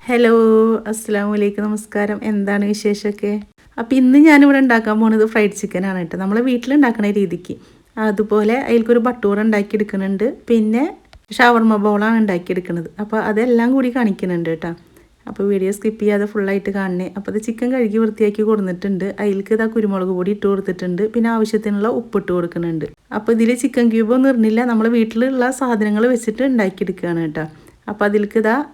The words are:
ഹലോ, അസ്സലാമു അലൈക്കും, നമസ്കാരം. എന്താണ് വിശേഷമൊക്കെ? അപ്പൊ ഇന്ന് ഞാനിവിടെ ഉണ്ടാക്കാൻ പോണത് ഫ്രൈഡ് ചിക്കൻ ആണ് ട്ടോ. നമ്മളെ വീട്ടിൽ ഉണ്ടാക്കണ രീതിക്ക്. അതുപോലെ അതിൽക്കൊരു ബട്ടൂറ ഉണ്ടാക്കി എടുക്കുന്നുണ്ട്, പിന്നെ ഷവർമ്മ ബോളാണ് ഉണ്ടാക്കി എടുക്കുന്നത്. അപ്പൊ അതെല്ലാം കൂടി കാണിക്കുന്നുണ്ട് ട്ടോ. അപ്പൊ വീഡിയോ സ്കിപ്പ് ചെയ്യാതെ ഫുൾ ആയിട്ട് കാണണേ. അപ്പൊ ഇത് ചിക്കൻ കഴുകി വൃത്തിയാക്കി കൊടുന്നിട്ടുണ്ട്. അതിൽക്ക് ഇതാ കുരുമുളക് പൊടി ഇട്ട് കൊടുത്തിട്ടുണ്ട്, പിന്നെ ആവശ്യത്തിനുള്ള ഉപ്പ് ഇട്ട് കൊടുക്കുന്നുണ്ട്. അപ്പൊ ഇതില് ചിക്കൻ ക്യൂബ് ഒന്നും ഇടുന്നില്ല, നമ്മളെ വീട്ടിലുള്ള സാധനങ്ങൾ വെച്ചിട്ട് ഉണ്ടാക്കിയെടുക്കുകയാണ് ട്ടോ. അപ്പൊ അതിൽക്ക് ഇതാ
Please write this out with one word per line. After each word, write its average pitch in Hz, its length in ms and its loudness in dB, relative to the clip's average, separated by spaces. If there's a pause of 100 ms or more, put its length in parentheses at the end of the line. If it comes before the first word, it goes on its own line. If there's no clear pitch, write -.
(100)
ഹലോ, 240 200 4 (600)
അസ്സലാമു 208 460 -4
അലൈക്കും, 208 300 -2
നമസ്കാരം. 208 520 -4 (120)
എന്താണ് 202 400 -2
വിശേഷമൊക്കെ? 208 600 -4 (480)
അപ്പൊ 226 180 -2
ഇന്ന് 262 280 6
ഞാനിവിടെ 285 360 8
ഉണ്ടാക്കാൻ 226 400 2
പോണത് 220 200 4 (100)
ഫ്രൈഡ് 208 280 0
ചിക്കൻ 190 300 -4
ആണ് 185 160 -4
ട്ടോ. 180 160 -10
നമ്മളെ 202 260 -2
വീട്ടിൽ 247 280 -2
ഉണ്ടാക്കണ 226 300 2 (120)
രീതിക്ക്. 175 360 -4 (520)
അതുപോലെ 214 500 0 (120)
അതിൽക്കൊരു 233 380 4
ബട്ടൂറ 220 300 0 (100)
ഉണ്ടാക്കി 208 320 0
എടുക്കുന്നുണ്ട്, 196 460 -4 (240)
പിന്നെ 226 340 2 (540)
ഷവർമ്മ 226 480 4
ബോളാണ് 214 380 2
ഉണ്ടാക്കി 180 320 -2
എടുക്കുന്നത്. 170 340 -6 (140)
അപ്പൊ 214 160 -4 (100)
അതെല്ലാം 233 480 2
കൂടി 254 220 0
കാണിക്കുന്നുണ്ട് 180 520 -2 (120)
ട്ടോ. 170 100 -6 (580)
അപ്പൊ - 220 -6
വീഡിയോ 190 260 -2
സ്കിപ്പ് 220 240 -4
ചെയ്യാതെ 208 300 0
ഫുൾ 202 220 -2
ആയിട്ട് 196 240 -4
കാണണേ. 185 280 -4 (140)
അപ്പൊ 202 140 -10
ഇത് 214 120 -2
ചിക്കൻ 240 300 -4
കഴുകി 226 280 0
വൃത്തിയാക്കി 214 460 0
കൊടുന്നിട്ടുണ്ട്. 190 560 -2 (140)
അതിൽക്ക് 202 380 -2
ഇതാ 226 180 0
കുരുമുളക് 196 420 -2
പൊടി 185 180 -2
ഇട്ട് 208 140 -12
കൊടുത്തിട്ടുണ്ട്, 185 540 -4 (100)
പിന്നെ 233 220 0
ആവശ്യത്തിനുള്ള 214 540 -2 (100)
ഉപ്പ് 202 240 -4
ഇട്ട് - 140 -8
കൊടുക്കുന്നുണ്ട്. 170 500 -6 (320)
അപ്പൊ 214 180 -4
ഇതില് 226 240 2
ചിക്കൻ 247 320 0
ക്യൂബ് 226 240 2
ഒന്നും 269 160 4
ഇടുന്നില്ല, 226 380 2
നമ്മളെ 226 260 2
വീട്ടിലുള്ള 240 540 0 (100)
സാധനങ്ങൾ 214 440 0 (100)
വെച്ചിട്ട് 226 340 -4
ഉണ്ടാക്കിയെടുക്കുകയാണ് 185 880 -2
ട്ടോ. 156 80 -6 (460)
അപ്പൊ 208 180 -4
അതിൽക്ക് 208 340 -2
ഇതാ 220 140 0 (160)